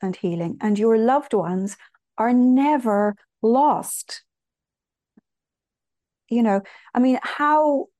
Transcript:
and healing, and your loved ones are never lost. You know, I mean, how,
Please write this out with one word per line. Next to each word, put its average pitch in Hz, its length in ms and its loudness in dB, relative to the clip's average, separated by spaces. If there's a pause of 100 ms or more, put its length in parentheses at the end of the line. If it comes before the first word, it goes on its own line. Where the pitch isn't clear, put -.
and 185 160 -6
healing, 170 460 -6
and 208 160 0
your 226 180 2
loved 254 380 0
ones 185 420 -4 (400)
are 233 160 0
never 247 840 2 (260)
lost. 240 800 -2 (2000)
You 233 140 0
know, 202 180 2 (320)
I 240 60 -2
mean, 254 240 2
how, 294 640 0 (140)